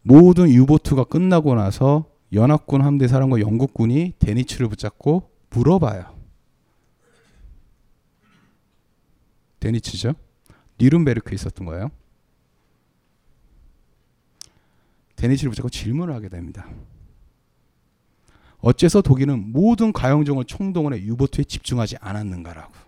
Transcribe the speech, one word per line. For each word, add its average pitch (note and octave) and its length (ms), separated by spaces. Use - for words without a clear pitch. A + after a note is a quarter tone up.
모든 F3 480
유보트가 C3 560
끝나고 D#3+ 500
나서 C3+ 560
연합군 C#3 480
함대 C#3+ 260
사령과 C3 320
영국군이 A#2+ 800
데니츠를 A#2+ 480
붙잡고 G#2+ 640
물어봐요. A#2 680
데니츠죠. A#2 560
니른베르크에 C3 540
있었던 F#2+ 300
거예요. F2+ 260
데니츠를 C3+ 340
붙잡고 A#2+ 200
질문을 D3+ 460
하게 G#2+ 140
됩니다. F2 360
어째서 E3+ 420
독일은 C3 500
모든 A3 400
가용정을 C#3 540
총동원해 D#3 560
유보트에 B2 420
집중하지 - 560
않았는가라고. F2+ 720